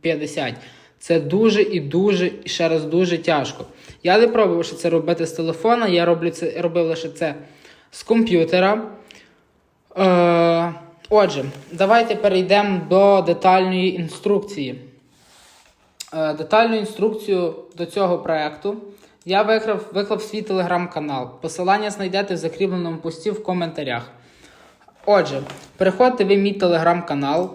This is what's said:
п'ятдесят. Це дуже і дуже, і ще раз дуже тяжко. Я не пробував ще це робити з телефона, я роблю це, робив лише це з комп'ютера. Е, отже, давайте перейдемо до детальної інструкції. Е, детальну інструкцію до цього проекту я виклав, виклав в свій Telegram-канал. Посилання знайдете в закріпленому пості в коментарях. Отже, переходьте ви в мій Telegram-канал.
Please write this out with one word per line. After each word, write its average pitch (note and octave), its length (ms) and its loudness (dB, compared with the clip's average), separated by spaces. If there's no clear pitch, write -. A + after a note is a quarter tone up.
п'ятдесят. D3+ 520 -4
Це E3 200 0
дуже G#3 420 2
і - 180 0
дуже, F3+ 520 0
і - 60 -14
ще E3 200 0
раз D#3+ 140 0
дуже F3 340 0
тяжко. D#3 480 -2
Я F3+ 140 4
не A#3 100 6
пробував F#3+ 380 2
ще - 100 -12
це - 140 -2
робити E3 360 0
з D#3+ 60 -10
телефона, G#3+ 560 0
я F3 180 2
роблю E3+ 240 2
це, E3 320 -6
робив E3+ 240 0
лише D#3+ 240 -4
це D3 260 -6
з - 120 -20
комп'ютера. F#3+ 760 2
Е, E3+ 760 4
отже, F#3 360 2
давайте G#3 440 2
перейдемо F#3+ 760 2
до G3 320 6
детальної F#3 760 2
інструкції. D#3+ 840 -4
Е, D#3 200 -2
детальну A3 420 2
інструкцію G3 800 -2
до E3+ 80 -6
цього F3+ 340 -2
проекту D#3+ 580 -4
я F#3+ 160 0
виклав, G#3+ 520 0
виклав G3+ 260 -4
в - 40 -10
свій G#3+ 180 -10
Telegram-канал. E3+ 880 -4
Посилання F#3+ 500 -2
знайдете G3 420 -4
в E3+ 40 -4
закріпленому E3+ 600 -4
пості E3 340 -6
в - 120 -8
коментарях. D#3+ 680 -6
Отже, D#3+ 360 2
переходьте A3 460 2
ви F#3+ 120 4
в G3 40 4
мій G3+ 200 -2
Telegram-канал. E3+ 960 0